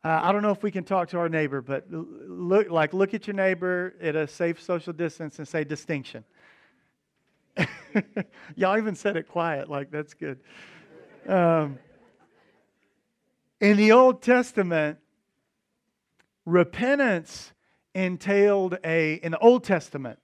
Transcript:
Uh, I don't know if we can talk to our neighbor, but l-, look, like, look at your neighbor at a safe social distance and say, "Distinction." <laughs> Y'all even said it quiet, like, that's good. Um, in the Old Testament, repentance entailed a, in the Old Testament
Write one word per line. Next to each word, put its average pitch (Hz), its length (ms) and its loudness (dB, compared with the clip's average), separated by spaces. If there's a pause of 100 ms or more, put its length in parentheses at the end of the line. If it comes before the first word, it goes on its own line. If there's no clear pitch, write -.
Uh, 160 200 0
I 175 100 2
don't 208 80 0
know 208 100 0
if 196 120 -2
we 214 80 -2
can 180 140 -8
talk 180 260 -2
to 180 80 -4
our 170 100 -2
neighbor, 151 320 -2
but 131 320 -8
l-, 165 140 -10 (200)
look, 180 440 0
like, 156 240 0
look 196 180 0
at 214 140 -8
your 202 100 -8
neighbor 185 640 -2
at 156 160 -4
a 156 100 -2
safe 170 360 -6
social 170 320 -6
distance 156 440 -8
and 151 80 -12
say, 156 180 -4
"Distinction." 143 600 -10 (1300)
<laughs> 156 80 0 (920)
Y'all 190 220 2
even 214 160 -4
said 180 240 -4
it - 100 -10
quiet, 160 400 -4
like, 139 220 -8
that's 151 240 -10
good. 139 240 -10 (920)
Um, 165 500 2 (1800)
in 208 160 6
the 214 160 6
Old 254 300 6
Testament, 180 720 0 (1500)
repentance 180 1040 0 (420)
entailed 190 880 2
a, 160 340 0
in 165 160 -6
the 160 60 -4
Old 240 260 6
Testament 139 600 -4